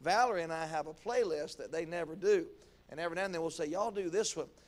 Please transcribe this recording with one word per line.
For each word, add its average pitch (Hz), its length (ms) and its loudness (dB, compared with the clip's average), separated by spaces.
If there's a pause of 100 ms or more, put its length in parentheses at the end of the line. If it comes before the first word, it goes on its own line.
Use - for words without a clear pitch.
Valerie 196 420 4
and 165 100 -4
I 160 140 -2
have 156 220 -4
a 156 40 -8
playlist 165 680 0
that 123 120 -10
they 165 140 -2
never 160 320 -6
do. 190 300 4 (420)
And 143 100 -10
every 165 160 -2
now 185 100 -2
and 190 100 -4
then 165 60 -2
we'll 165 100 0
say, 156 160 -4
"Y'all 196 240 0
do 196 200 -2
this 196 260 0
one." 147 120 -4 (200)